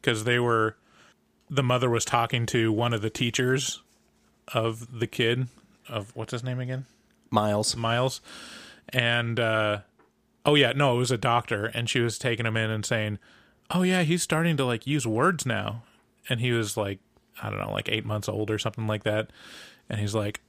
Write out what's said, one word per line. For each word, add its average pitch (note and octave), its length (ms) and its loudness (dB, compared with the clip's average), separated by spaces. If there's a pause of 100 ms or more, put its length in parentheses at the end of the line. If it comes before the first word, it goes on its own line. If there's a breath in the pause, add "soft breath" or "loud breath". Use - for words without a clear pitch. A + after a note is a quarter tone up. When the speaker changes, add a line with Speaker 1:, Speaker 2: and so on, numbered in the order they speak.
Speaker 1:
'cause A2 220 0
they B2 160 2
were, A2+ 340 2 (720 soft breath)
the C#3 140 0
mother B2+ 260 2
was A#2 160 2
talking A#2+ 420 2
to A2+ 260 2
one A#2 200 2
of A2 80 -2
the A2 100 -2
teachers B2+ 720 0 (720)
of A#2 460 -4
the A#2 80 0
kid, B2 400 0 (420)
of, G#2+ 280 -8
what's - 160 -8
his A#2+ 100 -6
name B2+ 160 -6
again? B2+ 260 -6 (460)
Speaker 2:
Miles. G#2+ 460 2
Speaker 1:
Miles. A#2+ 440 0 (680 loud breath)
And, A#2+ 500 0
uh, A2 400 2 (680)
oh D3 120 6
yeah, B2+ 180 6
no, C3+ 220 4
it - 20 2
was B2 140 0
a B2 40 2
doctor, A#2 500 0
and A#2 220 -4
she C3+ 120 2
was A#2 180 0
taking A#2 260 -2
him A2 120 0
in A2 140 0
and G#2+ 140 -2
saying, G#2+ 360 -2 (500 soft breath)
"Oh F3+ 140 2
yeah, F#3 180 4
he's E3 220 2
starting E3 320 2
to, C3+ 80 2
like, A#2+ 200 0
use C3+ 220 0
words C#3 400 2
now." A2 380 -2 (440 soft breath)
And A#2 120 0
he B2 100 0
was, A2+ 260 0
like, G2+ 220 -4 (420)
I G#2+ 100 -6
don't G2+ 100 -4
know, G1+ 120 -4
like, - 160 -2
eight A2 160 -2
months G#2+ 240 -4
old G#2 220 -4
or G#2+ 80 0
something A2 300 -4
like G#2+ 160 -2
that. G#2+ 260 0 (580 loud breath)
And A2 120 -4
he's G#2 140 -2
like G#2 340 -2